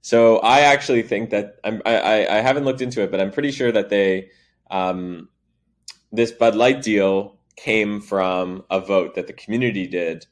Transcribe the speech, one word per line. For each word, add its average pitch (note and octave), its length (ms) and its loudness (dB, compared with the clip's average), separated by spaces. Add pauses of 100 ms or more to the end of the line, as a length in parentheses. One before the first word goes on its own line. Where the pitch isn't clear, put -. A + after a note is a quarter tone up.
So A#2 380 4
I B2+ 220 4
actually C#3 420 2
think A2+ 260 -4
that, G#2 340 -4
I'm, G#2+ 220 -6
I, A2+ 120 2
I, G#2+ 400 2
I A2 40 2
haven't C#3 240 0
looked C3+ 160 -2
into B2+ 200 -4
it, F#2+ 100 -2
but F#2+ 100 -2
I'm F#2+ 100 -2
pretty C#3+ 200 -2
sure B2+ 200 -2
that G#2 180 0
they, F#2+ 420 0 (380)
um, F#2 600 -6 (840)
this A2+ 220 0
Bud A2+ 220 2
Light C3 260 2
deal G2 560 0 (180)
came G#2 460 -2
from F#2 680 -4
a F#2+ 120 -2
vote F#2 340 -2
that F2+ 120 -8
the - 60 -18
community G#2+ 540 -4
did E2+ 440 -6